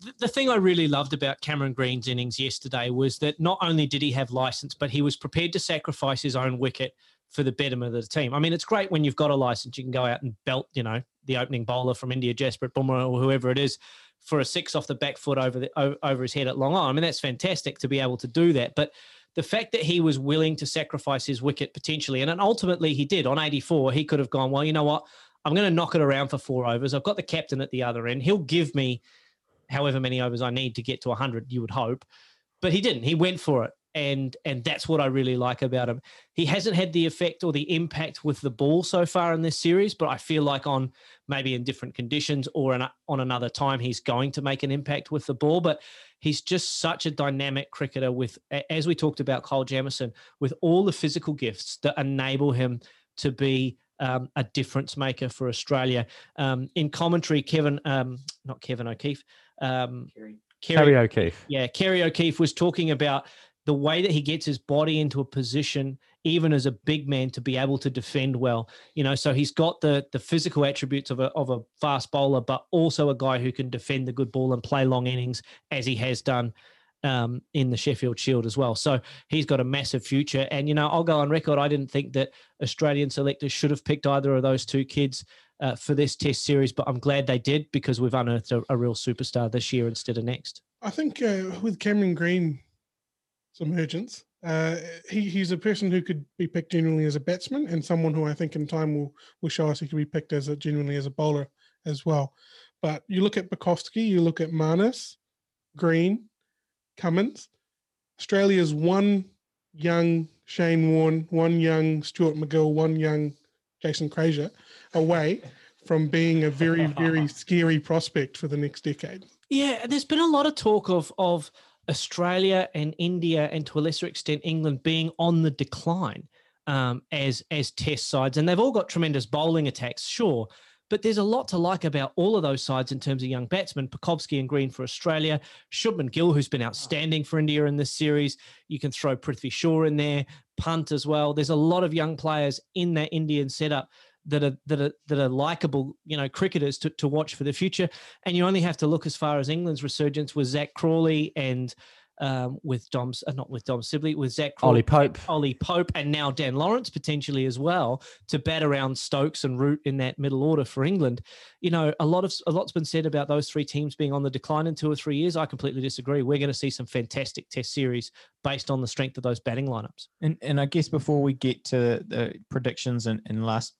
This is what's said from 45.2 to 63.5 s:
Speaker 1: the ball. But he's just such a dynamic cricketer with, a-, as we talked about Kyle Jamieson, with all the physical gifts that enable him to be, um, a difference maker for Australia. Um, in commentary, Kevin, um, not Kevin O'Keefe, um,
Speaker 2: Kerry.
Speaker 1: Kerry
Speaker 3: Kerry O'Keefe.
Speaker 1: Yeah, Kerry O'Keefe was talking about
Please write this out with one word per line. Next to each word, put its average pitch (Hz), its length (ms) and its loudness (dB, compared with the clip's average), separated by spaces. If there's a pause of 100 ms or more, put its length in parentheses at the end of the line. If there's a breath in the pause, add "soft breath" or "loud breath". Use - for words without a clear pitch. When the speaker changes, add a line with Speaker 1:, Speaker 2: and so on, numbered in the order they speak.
Speaker 1:
the 139 80 -4
ball. 151 260 2
But 165 220 0 (380 loud breath)
he's 147 200 0
just - 400 -4
such - 260 -2
a 160 60 -2
dynamic 139 600 -2
cricketer 131 420 -2
with, 123 240 -4 (120)
a-, 143 220 -4
as 156 160 0
we 170 80 2
talked - 240 0
about 127 240 -2
Kyle 135 220 0
Jamieson, 131 480 -4 (260 soft breath)
with 131 220 0
all 180 240 6
the 180 80 2
physical 156 400 -2
gifts 117 500 -6
that 143 140 0
enable 135 560 0
him 123 260 0 (380 soft breath)
to 143 120 -2
be, 131 480 0 (220)
um, 127 380 -2
a 131 80 0
difference - 500 -4
maker 135 320 -2
for 123 220 -4
Australia. 127 580 0 (300 soft breath)
Um, 135 380 -2
in 151 160 0
commentary, 170 500 2
Kevin, 147 420 0
um, 131 360 -2 (260)
not 131 160 -12
Kevin 120 260 -6
O'Keefe, 139 380 -6 (360 soft breath)
um, 127 540 -4
Speaker 2:
Kerry. 107 220 -18 (240)
Speaker 1:
Kerry 165 160 0
Speaker 3:
Kerry 147 180 10
O'Keefe. 110 540 2
Speaker 1:
Yeah, 131 180 0
Kerry 185 360 2
O'Keefe 165 360 2
was 160 140 2
talking 170 380 2
about 143 360 0 (400 soft breath)